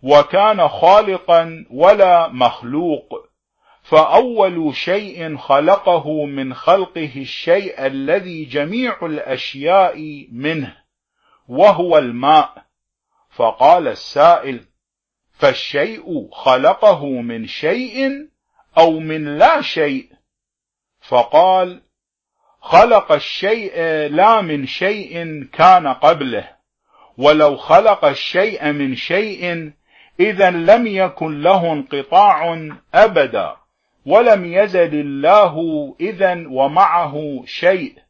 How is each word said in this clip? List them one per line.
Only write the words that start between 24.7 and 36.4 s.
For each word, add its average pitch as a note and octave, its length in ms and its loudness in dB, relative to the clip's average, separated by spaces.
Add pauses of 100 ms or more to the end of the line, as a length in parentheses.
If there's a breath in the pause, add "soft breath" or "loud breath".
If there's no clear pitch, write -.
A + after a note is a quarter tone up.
كان F3 340 4
قبله، C#3+ 640 -2 (680 soft breath)
ولو D3 400 2
خلق G3 480 2
الشيء D3+ 680 -4
من C#3 240 -6
شيء F3 760 -8 (480 soft breath)
إذا F#3+ 320 2
لم F#3+ 360 2
يكن D#3+ 540 -6
له E3+ 320 0
انقطاع D#3+ 960 0 (260)
أبدا، C#3+ 640 2 (500)
ولم G3+ 400 4
يزل F3 480 0
الله D#3+ 1080 0
إذا F3+ 480 -4